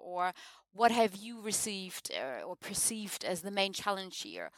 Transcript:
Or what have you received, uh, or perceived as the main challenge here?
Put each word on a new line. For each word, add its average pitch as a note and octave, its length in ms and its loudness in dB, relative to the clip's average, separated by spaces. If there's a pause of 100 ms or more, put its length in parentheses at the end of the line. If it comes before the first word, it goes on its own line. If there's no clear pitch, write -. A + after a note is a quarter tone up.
Or F3+ 300 0 (400)
what A3+ 200 8
have A3 260 6
you A3+ 240 -12
received, G3+ 760 -2
uh, A2 280 -4
or F3+ 120 -8
perceived G#3 720 -4
as F3 160 -2
the G3 100 -6
main G3 220 2
challenge F#3+ 480 -4
here? A2 360 -8